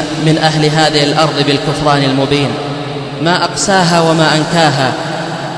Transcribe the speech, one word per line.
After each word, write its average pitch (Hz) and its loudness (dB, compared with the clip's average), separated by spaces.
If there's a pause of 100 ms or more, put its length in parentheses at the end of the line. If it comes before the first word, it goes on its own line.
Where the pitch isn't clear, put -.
(260)
من 160 4
أهل 151 2
هذه 151 2
الأرض 143 0
بالكفران 143 0
المبين. 139 0 (720)
ما 165 0
أقساها 175 0
وما 160 2
أنكاها، 151 2 (640)